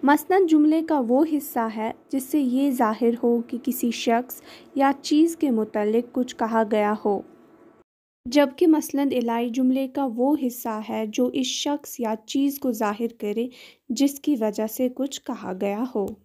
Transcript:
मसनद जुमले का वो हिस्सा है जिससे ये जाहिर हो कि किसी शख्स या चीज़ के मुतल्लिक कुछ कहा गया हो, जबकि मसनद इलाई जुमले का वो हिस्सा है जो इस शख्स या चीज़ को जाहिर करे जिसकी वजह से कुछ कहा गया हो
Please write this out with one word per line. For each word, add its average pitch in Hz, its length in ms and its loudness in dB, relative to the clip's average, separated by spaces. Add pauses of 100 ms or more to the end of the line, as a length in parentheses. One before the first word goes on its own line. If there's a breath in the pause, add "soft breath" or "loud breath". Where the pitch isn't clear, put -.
मसनद 339 420 4
जुमले 311 340 6
का 320 200 0
वो 247 220 4
हिस्सा 277 420 -2
है 220 280 -6 (180)
जिससे 277 280 -2
ये 269 320 0
जाहिर 233 440 2
हो 233 260 2
कि 233 160 -8
किसी 247 340 -2
शख्स 240 500 -2 (360 loud breath)
या 277 160 4
चीज़ 311 440 2
के 285 140 0
मुतल्लिक 214 600 0
कुछ 254 220 -2
कहा 226 320 0
गया 208 300 2
हो, 208 280 -2 (1000)
जबकि 285 420 2
मसनद 294 460 2
इलाई 233 360 0
जुमले 262 380 0
का 277 200 -4
वो 247 280 2
हिस्सा 240 440 -4
है 220 300 -4
जो 247 220 0
इस 254 240 -2
शख्स - 440 -6
या 220 160 -2 (120)
चीज़ 277 320 0
को 254 140 -2
जाहिर 226 480 -4
करे 220 280 -4 (440 loud breath)
जिसकी 277 420 0
वजह 214 340 -2
से 254 220 -2
कुछ 269 280 -6
कहा 208 360 -10
गया 202 300 -4
हो 214 220 -4 (180)